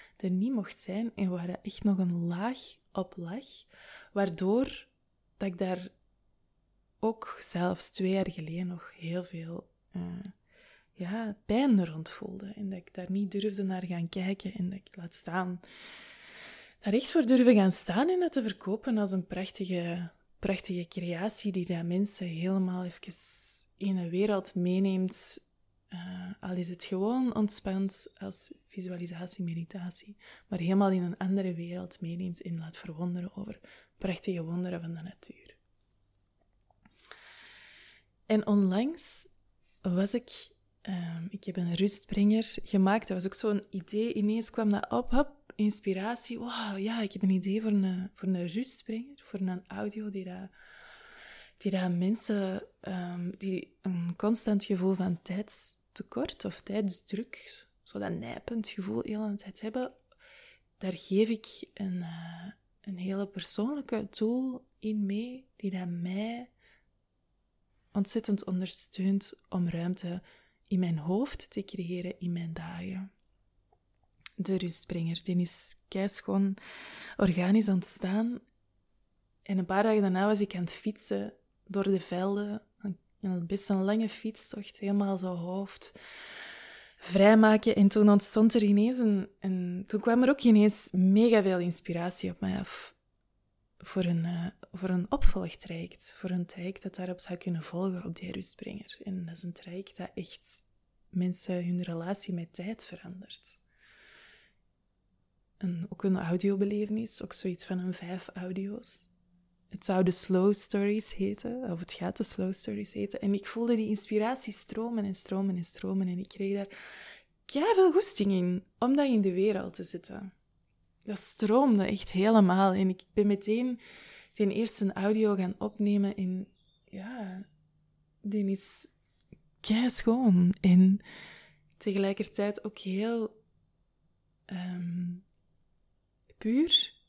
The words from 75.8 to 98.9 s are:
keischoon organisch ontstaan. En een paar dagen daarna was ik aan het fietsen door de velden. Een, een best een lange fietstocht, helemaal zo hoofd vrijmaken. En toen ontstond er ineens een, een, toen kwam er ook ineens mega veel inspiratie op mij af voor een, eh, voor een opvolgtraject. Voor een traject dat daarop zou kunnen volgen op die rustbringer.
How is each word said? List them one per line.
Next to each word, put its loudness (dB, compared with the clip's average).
keischoon 0
organisch 4
ontstaan. 0
En -2
een 0
paar 2
dagen 4
daarna 4
was 4
ik -2
aan -4
het -4
fietsen -4
door -2
de 4
velden. -4
Een, -8
een -2
best -2
een 2
lange 2
fietstocht, -8
helemaal 0
zo -4
hoofd -8
vrijmaken. 8
En 10
toen 8
ontstond 6
er 4
ineens 6
een, 2
een, -4
toen -2
kwam 4
er 6
ook 6
ineens 8
mega 8
veel 4
inspiratie -2
op -10
mij -2
af -10
voor -2
een, 0
eh, -4
voor -6
een 0
opvolgtraject. 2
Voor -6
een 0
traject -8
dat -10
daarop -6
zou -4
kunnen -4
volgen -4
op -8
die -10
rustbringer. -6